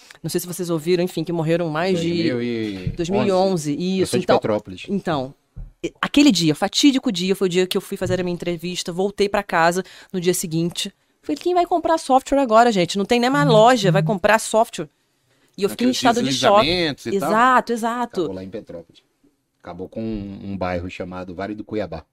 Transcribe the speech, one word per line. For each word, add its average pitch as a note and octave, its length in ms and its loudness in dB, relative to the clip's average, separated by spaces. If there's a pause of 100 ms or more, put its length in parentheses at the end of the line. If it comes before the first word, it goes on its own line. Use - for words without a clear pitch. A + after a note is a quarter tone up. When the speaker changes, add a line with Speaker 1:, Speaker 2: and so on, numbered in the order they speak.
(220)
Speaker 1:
Não E3+ 80 -6
sei E3+ 100 -2
se F3 60 -12
vocês F3 240 -8
ouviram, E3+ 320 0
enfim, F3 220 -4
que E3 80 -6
morreram E3+ 360 0
mais E3+ 320 0
de E3+ 300 0
Speaker 2:
Dois B2 80 -2
mil A#2+ 40 -2
e A#2+ 100 -2 (260)
onze. - 180 -6
Speaker 1:
dois E3+ 140 -4
mil G3+ 160 2
e G3 60 2
onze, F3+ 400 0
Speaker 2:
Eu - 80 -4
Speaker 1:
isso. F#3 320 0
Speaker 2:
sou F#3 80 0
de - 40 -6
Speaker 1:
Então, A3 140 4
Speaker 2:
Petrópolis. G#2+ 500 -4
Speaker 1:
então, D3 460 -4 (480)
e-, - 180 -6
aquele C#4+ 300 4
dia, E3+ 240 2
fatídico B3+ 560 2
dia, F#3 240 -2
foi F#3+ 120 0
o F3+ 40 2
dia F#3 160 2
que F#3 100 -6
eu F#3 40 0
fui - 160 -10
fazer F#3 240 -2
a - 40 -4
minha F3+ 80 -4
entrevista, F3 600 -6
voltei G3+ 360 -2
pra G3+ 140 -2
casa F3 400 0 (300)
no F#3 80 -4
dia F3 120 0
seguinte. E3+ 600 -4 (260)
Falei, D4+ 160 -6
"Quem F4 160 -2
vai F4 140 2
comprar E4 320 0
software C4+ 400 2
agora, A#3 320 6
gente? F#3 260 0
Não G3 80 0
tem A#3+ 140 2
nem A#3+ 100 2
mais C#4+ 180 2
loja, A3 440 6
vai F3+ 140 2
comprar G#3 340 2
software." A3 500 -2 (720)
E G3 60 -2
eu G3 40 0
fiquei A#3+ 200 0
em - 20 4
Speaker 3:
Aqueles - 60 -2
Speaker 1:
estado A#3+ 260 2
de C4 100 0
choque. G3+ 320 4
Speaker 3:
deslizamentos E3 420 -2
e F#3+ 120 0
tal. D3+ 100 -2
Speaker 1:
Exato, A#3 440 2
exato. A#3+ 480 -4
Speaker 2:
Acabou B2 160 -4
lá F#2+ 80 -10
em G2 60 -14
Petrópolis. - 520 -16 (580)
Acabou F2+ 280 -12
com A2 120 -10
um, G2+ 440 -8
um G2 120 -8
bairro F2+ 320 -4
chamado F2+ 460 -12
Vale G2+ 220 -8
do G#2+ 80 -12
Cuiabá. F2 480 -8